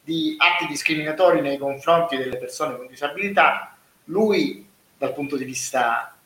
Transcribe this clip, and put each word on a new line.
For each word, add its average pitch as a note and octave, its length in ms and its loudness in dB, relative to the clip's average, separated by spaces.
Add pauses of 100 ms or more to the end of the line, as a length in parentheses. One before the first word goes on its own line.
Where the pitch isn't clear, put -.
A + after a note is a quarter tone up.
di D#3 380 -2
atti F3 300 2
discriminatori D3+ 720 2
nei C#3 180 -2
confronti C#3 580 2
delle B2+ 200 -4
persone B2+ 400 -6
con B2+ 100 -14
disabilità, F3+ 880 0 (280)
lui F#3 600 0 (320)
dal C3 160 -4
punto C#3+ 240 -6
di C3 80 -4
vista B2 680 -2 (140)